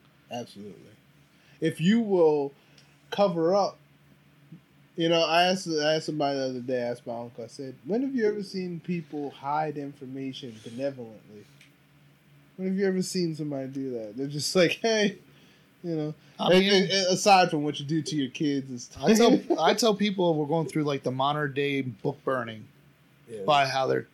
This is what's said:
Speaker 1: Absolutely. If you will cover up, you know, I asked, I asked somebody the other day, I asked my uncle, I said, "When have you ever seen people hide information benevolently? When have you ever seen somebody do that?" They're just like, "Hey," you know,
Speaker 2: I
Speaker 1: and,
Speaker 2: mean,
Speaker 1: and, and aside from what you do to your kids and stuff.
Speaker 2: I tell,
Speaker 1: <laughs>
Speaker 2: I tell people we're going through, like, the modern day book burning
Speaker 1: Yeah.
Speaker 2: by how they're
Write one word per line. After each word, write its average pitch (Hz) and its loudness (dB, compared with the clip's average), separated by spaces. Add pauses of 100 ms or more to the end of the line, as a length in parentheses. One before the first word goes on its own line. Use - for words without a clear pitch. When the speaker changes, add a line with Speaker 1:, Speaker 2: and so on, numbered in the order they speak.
(300)
Speaker 1:
Absolutely. 104 -12 (880)
If 160 -2
you 208 4
will 156 2 (580)
cover 175 2
up, 190 0 (1160)
you 165 0
know, 165 4
I 165 4
asked, 185 0
I 156 2
asked 156 -2
somebody 143 -2
the 135 -2
other 127 -6
day, 123 -2
I 120 -2
asked 120 -8
my 117 -6
uncle, 117 -12
I 113 -16
said, 131 -14 (100)
"When 202 -2
have 269 -4
you 220 2
ever 208 0
seen 180 -8
people 151 -6
hide 147 -6
information 135 -12 (100)
benevolently? 117 -10 (1120)
When 190 -4
have 190 0
you 202 2
ever 185 0
seen 175 -2
somebody 139 -6
do 135 -6
that?" 110 -8
They're 139 -4
just 147 -4
like, 175 4
"Hey," 214 0 (680)
you 170 -4
know, 151 -4 (260)
Speaker 2:
I 165 2
Speaker 1:
and, 185 8
Speaker 2:
mean, 196 4
Speaker 1:
and, 190 4
and 190 0
aside 185 6
from 151 -2
what 147 -4
you 147 -8
do 156 -2
to 151 -6
your 131 -2
kids 139 -2
and 120 -10
stuff. - -12
Speaker 2:
I 214 6
tell, 233 6 (100)
Speaker 1:
<laughs> 320 0
Speaker 2:
I 311 4
tell 214 2
people 190 2
we're 151 -2
going 160 0
through, 156 -2
like, 139 -2
the 127 -2
modern 143 -2
day 139 -2
book 131 -6
burning 113 -4 (680)
Speaker 1:
Yeah. 110 -12
Speaker 2:
by 143 4
how 131 -2
they're 131 0